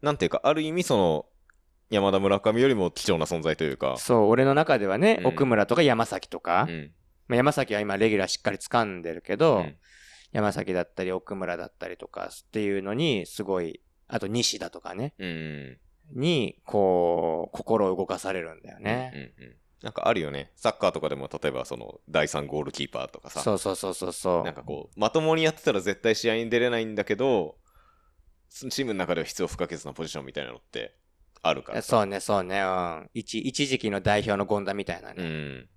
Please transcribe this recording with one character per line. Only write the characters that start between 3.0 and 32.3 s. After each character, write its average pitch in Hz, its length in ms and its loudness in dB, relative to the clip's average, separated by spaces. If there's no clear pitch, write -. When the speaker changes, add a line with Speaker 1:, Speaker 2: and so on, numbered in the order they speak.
Speaker 1:
重 87 140 4
な 80 60 2
存 82 160 -2
在 78 160 2
と 82 80 0
い 71 60 0
う 65 60 -6
か。 65 200 -2
Speaker 2:
そ 113 260 4
う、 101 60 6
俺 123 160 6
の 139 80 4
中 147 260 4
で 101 80 -2
は 95 100 0
ね、 208 220 4
Speaker 1:
う - 40 -6
ん。 - 40 4
Speaker 2:
奥 139 180 2
村 107 220 4
と 120 80 4
か 175 80 6
山 113 220 4
崎 - 240 -8
と 87 100 -8
か。 92 300 2
Speaker 1:
う - 20 -8
ん。 78 200 -10
Speaker 2:
ま 120 60 -2
あ、 120 40 4
山 139 140 4
崎 131 240 0
は 104 60 0
今 101 160 -2
レ 110 120 6
ギ 107 60 2
ュ - 20 4
ラ 95 80 2
ー - 40 -4
し - 100 -4
っ - 20 -16
か - 80 0
り 98 80 -6
掴 - 280 0
ん 92 160 -8
で 82 120 -6
る 85 80 -10
け 101 160 -4
ど、 143 200 6
Speaker 1:
う - 20 4
ん。 78 160 -4
Speaker 2:
山 104 220 0
崎 98 200 -4
だ 90 80 2
っ 87 100 -4
た 92 120 -6
り 92 80 -2
奥 92 240 -6
村 90 220 -6
だ 85 80 -8
っ - 120 -18
た 90 100 -10
り 90 100 -12
と - 100 -16
か 90 240 -10
っ - 200 -20
て 107 120 -2
い 101 160 0
う - 20 -6
の 98 120 -6
に 123 320 0
す - 180 -10
ご 95 180 0
い、 - 200 -8
あ 120 120 -4
と 98 60 -6
西 113 320 0
田 87 140 -8
と 87 100 -18
か 87 140 -12
ね。 131 240 -6
Speaker 1:
う 95 80 -6
ん。 76 500 -10
Speaker 2:
に、 139 520 0
こ 87 880 2
う、 - 40 -12
心 104 340 2
を 92 40 0
動 90 120 -2
か 90 100 -2
さ 95 160 -6
れ 92 80 -4
る 82 140 -12
ん - 60 -20
だ - 100 -20
よ - 80 -20
ね。 123 340 -4
Speaker 1:
う - 40 -14
ん - 20 -12
う 67 40 -12
ん - 20 -20
う - 20 -20
ん。 60 40 -20
な 110 100 -12
ん - 20 -18
か - 140 -2
あ 120 60 4
る 107 60 0
よ 76 120 -4
ね。 69 240 -10
サ - 140 0
ッ - 80 -4
カ 95 120 2
ー - 20 -4
と 80 100 -6
か 76 80 -2
で 69 60 -4
も 67 160 -10
例 - 180 -2
え - 20 -4
ば 64 140 -6
そ 64 120 -10
の、 55 220 -16
第 78 180 2
三 73 200 -4
ゴ 73 140 -4
ー - 20 -4
ル 69 80 -8
キ 69 140 -6
ー - 60 -14
パ 64 120 -6
ー 65 80 -8
と - 80 -18
か - 100 -20
さ。 76 120 -8
Speaker 2:
そ 107 120 2
う 95 40 2
そ 98 140 -2
う 92 40 -2
そ 95 140 -6
う 90 40 -6
そ 90 140 -6
う 87 60 -6
そ 87 280 0
う。 - 20 -2
Speaker 1:
な 85 80 -4
ん - 20 -10
か - 100 -14
こ 73 320 -10
う、 - 40 -18
ま 110 100 4
と 160 120 2
も 160 140 4
に 160 80 2
や 156 80 4
っ - 20 -4
て - 100 -14
た 143 100 2
ら 98 80 0
絶 95 200 -2
対 110 140 4
試 117 160 2
合 110 40 2
に 117 140 -2
出 117 100 4
れ 123 100 2
な 117 100 0
い 113 60 -2
ん 110 100 -8
だ 104 100 0
け 107 100 0
ど、 104 420 0
チ 131 340 -6
ー - 20 -2
ム 113 80 -4
の 95 60 -4
中 90 160 0
で 82 60 -2
は 76 40 -4
必 - 160 -8
要 87 60 0
不 - 100 -8
可 87 100 -2
欠 80 160 -10
な 69 100 -12
ポ - 100 -8
ジ 80 60 -8
シ - 80 -10
ョ 73 40 -8
ン 67 40 -14
み 65 80 -16
た 73 80 -8
い 67 40 -6
な 62 60 -12
の 60 60 -16
っ - 40 -20
て 57 340 -12
あ 82 120 2
る 67 100 -4
か - 100 -12
ら - 80 -2
さ。 - 60 -10
Speaker 2:
そ 113 140 4
う 101 40 2
ね、 98 140 -6
そ 101 200 0